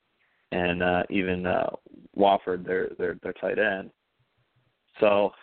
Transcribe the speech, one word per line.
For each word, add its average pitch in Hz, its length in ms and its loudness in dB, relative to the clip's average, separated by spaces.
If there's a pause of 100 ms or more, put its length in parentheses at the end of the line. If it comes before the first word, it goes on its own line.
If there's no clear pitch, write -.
(540)
and, 90 300 -2
uh, 90 260 2
even, 90 360 -2
uh, 90 240 0 (480)
Wofford, 95 480 2
their, 92 320 -2
their, 90 260 -4
their 92 100 -6
tight 98 260 -4
end. 98 300 -2 (1080)
So 101 320 4 (120)